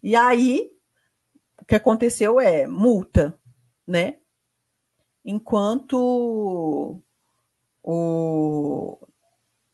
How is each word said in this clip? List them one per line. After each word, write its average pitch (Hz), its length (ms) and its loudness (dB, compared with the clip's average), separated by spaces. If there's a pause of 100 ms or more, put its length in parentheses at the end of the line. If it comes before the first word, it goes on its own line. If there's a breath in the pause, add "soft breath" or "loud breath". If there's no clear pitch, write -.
E 202 140 0
aí, 247 560 2 (880)
o - 60 -20
que - 100 2
aconteceu 226 640 2
é 170 260 2
multa, - 720 0 (480)
né? 180 320 -4 (1040)
Enquanto 208 1800 -4 (840)
o, 160 1120 -4 (760)